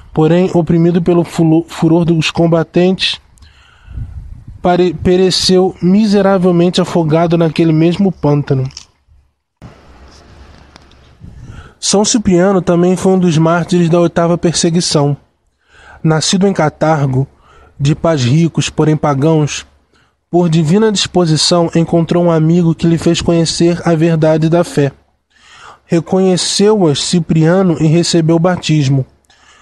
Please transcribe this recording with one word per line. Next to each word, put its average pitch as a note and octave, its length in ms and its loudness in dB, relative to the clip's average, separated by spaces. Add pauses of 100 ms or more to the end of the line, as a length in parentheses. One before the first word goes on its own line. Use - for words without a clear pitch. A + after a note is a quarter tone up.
(120)
Porém, E3+ 420 2
oprimido E3+ 460 2
pelo E3+ 220 0
fulo-, D#3+ 460 0
furor E3 360 0
dos D#3+ 280 -2
combatentes, E3+ 880 -2 (1400)
pare-, F3+ 320 0
pereceu F#3 880 0
miseravelmente F#3 1000 2
afogado E3 580 0
naquele E3 340 0
mesmo E3+ 380 2
pântano. C#3+ 580 -2 (3000)
São G3+ 260 0
Cipriano G3 560 2
também F3 360 0
foi F#3+ 160 0
um F#3+ 60 2
dos F3 200 0
mártires E3 500 0
da E3+ 120 2
oitava E3+ 360 0
perseguição. D#3+ 800 -2 (840)
Nascido D#3+ 460 0
em G3 40 0
Catargo, D3 760 -2 (500)
de D3 160 0
pais D#3+ 300 -2
ricos, D3+ 440 0
porém D#3 280 0
pagãos, D3 680 -2 (640)
por F3 200 0
divina E3+ 420 2
disposição F3 840 0
encontrou E3+ 480 0
um F3 60 2
amigo E3 440 2
que E3+ 140 -2
lhe E3 100 2
fez E3 220 0
conhecer E3+ 640 0
a F3 100 0
verdade D#3+ 540 0
da E3+ 160 0
fé. C#3+ 260 -2 (960)
Reconheceu-as F#3 1200 0
Cipriano E3+ 760 0
e D#3 80 0
recebeu E3 500 0
o E3 40 0
batismo. D#3 640 0 (560)